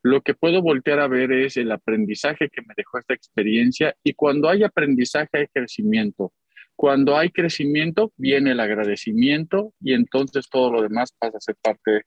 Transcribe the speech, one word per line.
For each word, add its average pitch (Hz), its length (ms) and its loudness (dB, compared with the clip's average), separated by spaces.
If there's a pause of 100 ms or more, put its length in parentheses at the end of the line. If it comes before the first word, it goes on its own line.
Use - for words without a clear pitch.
lo 131 200 2
que 139 120 -2
puedo 170 280 2
voltear 147 380 0
a 143 80 0
ver 127 240 0
es 131 260 0
el 117 140 -2
aprendizaje 110 760 -2
que 127 140 -12
me 110 120 -20
dejó - 240 -8
esta - 140 -6
experiencia, 120 880 0
y 143 100 0
cuando 147 360 2
hay 202 140 4
aprendizaje 143 720 0
hay 147 140 -2
crecimiento. 107 840 -4 (420)
Cuando 139 420 2
hay 165 120 2
crecimiento, 160 880 -2
viene 135 340 0
el 120 80 -2
agradecimiento 113 1200 0
y 131 140 -2
entonces 131 560 -2
todo 127 220 2
lo 117 100 2
demás 110 380 -2
pasa 110 180 -6
a - 40 -12
ser 110 200 -6
parte 107 460 0